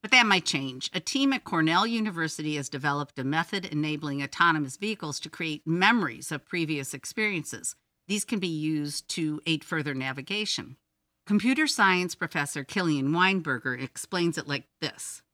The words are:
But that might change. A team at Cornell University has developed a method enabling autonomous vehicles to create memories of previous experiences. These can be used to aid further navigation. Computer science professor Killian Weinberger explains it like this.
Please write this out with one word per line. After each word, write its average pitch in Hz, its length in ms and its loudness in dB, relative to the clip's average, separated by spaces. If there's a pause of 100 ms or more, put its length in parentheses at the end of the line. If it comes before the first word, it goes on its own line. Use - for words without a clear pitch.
But 208 100 -4
that 247 160 8
might 190 180 6
change. 135 480 -2
A 185 60 -2
team 269 340 2
at 247 120 -4
Cornell 170 420 4
University 165 680 -2
has 139 120 -4
developed 143 520 -2
a 127 40 -2
method 165 400 -2
enabling 151 560 -2
autonomous 151 560 2
vehicles 196 440 -4
to 156 100 -12
create 156 340 -6
memories 175 680 2
of 147 120 -6
previous 156 480 -4
experiences. 180 840 -4 (320)
These 202 160 0
can 214 160 -2
be 180 80 -2
used 151 600 -2
to 156 360 -2
aid 160 160 0
further 151 320 -4
navigation. 135 840 -6 (480)
Computer 247 440 4
science 180 480 4
professor 147 480 -4
Killian 151 480 0
Weinberger 160 680 0
explains 170 560 -2
it 147 120 -6
like 143 180 -4 (140)
this. - 420 -8 (120)